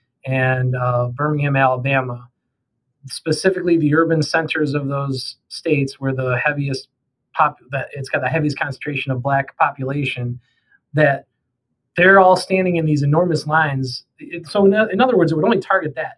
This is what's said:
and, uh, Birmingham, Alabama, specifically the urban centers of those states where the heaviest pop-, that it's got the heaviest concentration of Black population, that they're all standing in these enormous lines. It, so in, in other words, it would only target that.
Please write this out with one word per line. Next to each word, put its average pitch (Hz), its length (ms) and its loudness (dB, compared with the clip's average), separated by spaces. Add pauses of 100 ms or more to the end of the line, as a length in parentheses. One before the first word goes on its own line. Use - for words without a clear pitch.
(260)
and, 131 500 0
uh, 123 320 -2
Birmingham, 143 480 -2
Alabama, 127 720 0 (800)
specifically 175 720 0
the 147 180 2
urban 160 260 2
centers 156 520 -2
of 143 140 -4
those 139 500 -6 (100)
states 143 520 -2
where 135 140 -2
the 127 240 -2
heaviest 143 520 -4 (440)
pop-, 147 240 -2 (140)
that 135 220 -6
it's 135 160 -10
got 143 120 -2
the 127 80 -2
heaviest 151 300 -2
concentration 139 520 -6
of 123 120 -6
Black 139 340 -2
population, 131 840 -4 (540)
that 143 340 2 (680)
they're 190 240 6
all 185 160 8
standing 185 400 0
in 160 100 0
these 147 180 2
enormous 156 420 2
lines. 143 580 -2 (140)
It, 170 300 -14
so 202 180 2
in, 196 80 6
in 214 260 0
other 254 160 4
words, 160 160 4
it 165 40 -2
would 156 100 0
only 226 140 2
target 185 360 -2
that. 156 220 -8